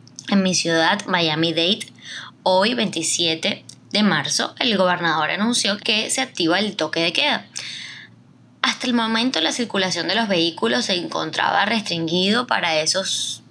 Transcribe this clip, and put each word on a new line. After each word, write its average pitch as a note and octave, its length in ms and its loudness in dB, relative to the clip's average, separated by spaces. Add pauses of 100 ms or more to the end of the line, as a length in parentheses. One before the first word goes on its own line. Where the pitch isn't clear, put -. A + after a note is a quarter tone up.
(300)
En G3 140 4
mi F#3 100 2
ciudad, E3 540 2
Miami-Dade, E3 840 0 (520)
hoy, F#3+ 320 4
veintisiete E3+ 880 -2 (240)
de G#3 140 2
marzo, E3 560 0
el A3+ 180 2
gobernador E3 540 2
anunció G#3 480 0
que A3 320 0
se C4+ 100 0
activa F3+ 380 0
el G#3 160 -2
toque D#3 240 -2
de E3+ 120 0
queda. C#4 360 0 (1120)
Hasta B3+ 240 -2
el B3 80 2
momento, A#3 480 0
la D#4+ 100 0
circulación F#3 560 -2
de F3+ 60 0
los A3+ 140 0
vehículos G3 580 0
se G3+ 80 -2
encontraba E3+ 720 0
restringido F#3+ 800 0
para E3+ 300 0
esos, D#3+ 760 -2